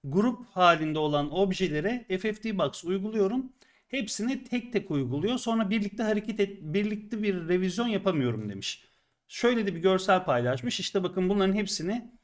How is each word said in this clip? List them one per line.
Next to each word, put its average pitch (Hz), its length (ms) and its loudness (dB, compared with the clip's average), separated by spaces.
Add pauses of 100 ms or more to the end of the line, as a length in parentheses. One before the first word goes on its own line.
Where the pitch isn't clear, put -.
(100)
grup 220 340 2
halinde 160 540 4
olan 147 340 2
objelere 185 760 0
F 190 240 -2
F 214 100 -12
D 220 140 -2
box 151 260 0
uyguluyorum. 208 680 0 (340)
Hepsini 262 560 -4
tek - 300 -4
tek - 180 -2
uyguluyor. 147 460 0
Sonra 226 320 0
birlikte 208 340 -2
hareket 214 360 -2
et-, 202 220 0
birlikte 208 640 -2
bir 180 240 -2
revizyon 180 400 0
yapamıyorum 147 640 0
demiş. 98 340 -8 (440)
Şöyle 233 400 0
de 180 80 -2
bir 165 40 -8
görsel 185 460 4
paylaşmış. 127 540 0
İşte 190 240 -2
bakın 180 260 0
bunların 190 240 2
hepsini 208 580 -4 (120)